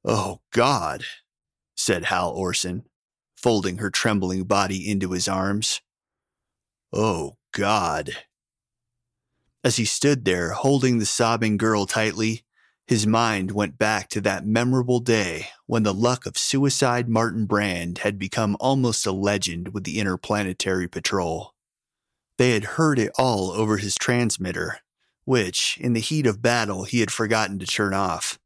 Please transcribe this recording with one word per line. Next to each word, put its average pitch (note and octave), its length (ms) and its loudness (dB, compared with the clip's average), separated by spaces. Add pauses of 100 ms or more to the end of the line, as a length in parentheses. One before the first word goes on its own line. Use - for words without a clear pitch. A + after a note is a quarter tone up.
"Oh, G2+ 380 -2 (100)
God," A2+ 540 2 (680)
said F2+ 300 0
Hal F2+ 260 0
Orson, F#2 580 -4 (460)
folding G#2+ 420 2
her G#2 120 -4
trembling F#2+ 560 0
body G2 440 0
into F#2+ 220 -2
his F2+ 160 -2
arms. G2 540 -2 (1080)
"Oh, F#2 460 -2 (140)
God." G2 760 -2 (1400)
As B2+ 140 2
he A#2 80 0
stood C#3 400 2
there, F2 260 2
holding C3 480 2
the G#2+ 60 0
sobbing A2+ 500 2
girl G#2+ 300 2
tightly, A2 580 -2 (420)
his G#2+ 220 2
mind A2 440 2
went G2+ 260 -2
back G#2+ 320 0
to A2 100 -4
that G2 260 -2
memorable B2 540 2
day G#2 520 0 (160)
when A2+ 160 0
the G2+ 100 2
luck A#2+ 320 0
of - 120 -8
Suicide C3+ 680 0
Martin A2 380 2
Brand F2+ 540 0
had G#2 200 -2
become G2+ 400 -2
almost B2+ 460 0
a G2 80 0
legend F#2 560 -2
with G2 160 -8
the - 140 -4
Interplanetary F#2+ 920 -2
Patrol. E2+ 680 -4 (840)
They B2+ 140 6
had G#2+ 240 -2
heard D#3 240 4
it G#2 180 0
all G#2 340 2
over G#2+ 260 2
his G2 180 -4
transmitter, F#2 840 -2 (420)
which, A2 560 0
in B2 140 0
the A2+ 80 0
heat D3 260 0
of G#2+ 140 0
battle, A2 420 0
he A#2+ 160 0
had G#2+ 100 2
forgotten G#2+ 500 0
to F2+ 60 -8
turn G2+ 280 0
off. F#2+ 520 -2